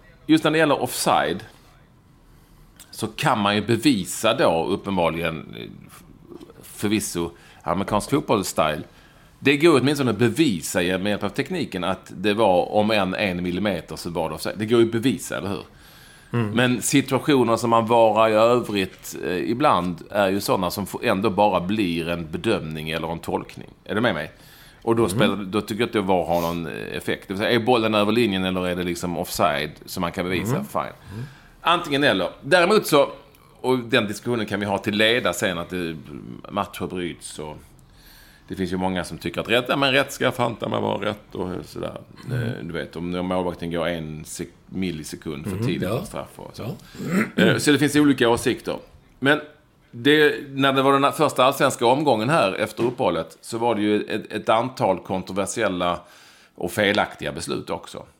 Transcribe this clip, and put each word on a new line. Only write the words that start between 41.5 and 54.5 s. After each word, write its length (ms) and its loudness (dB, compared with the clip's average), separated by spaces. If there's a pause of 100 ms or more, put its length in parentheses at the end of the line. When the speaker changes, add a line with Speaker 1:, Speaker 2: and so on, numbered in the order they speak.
Speaker 1:
sådär. 360 -10 (300)
Speaker 2:
Mm. 120 -4
Speaker 1:
Eh, 60 -4 (120)
du 120 -10
vet, 220 -8
om, 200 -6
om 100 -4
målvakten 460 -4
går 160 -2
en 380 -6
sek-, 260 -12 (140)
millisekund 800 -8
för 80 -6
Speaker 2:
Mm, 140 -4
Speaker 1:
tidigt 240 -2
Speaker 2:
ja. 100 -4
Speaker 1:
på 60 -10
straff 300 -12
och 200 -18
så. 200 -10 (600)
Speaker 2:
Ja. 80 2
Speaker 1:
Eh, 140 4
så 140 2
det 80 4
finns 160 2
olika 340 4
åsikter. 480 -2 (420)
Men 200 2 (520)
det, 440 4 (140)
när 240 2
det 80 2
var 120 6
den 100 4
här 80 4
första 320 2
allsvenska 420 2
omgången 440 4
här 240 2
efter 300 -2
uppehållet 580 -2
så 160 -8
var 180 0
det 60 -2
ju 220 2
ett, 300 -8
ett 160 -2
antal 500 2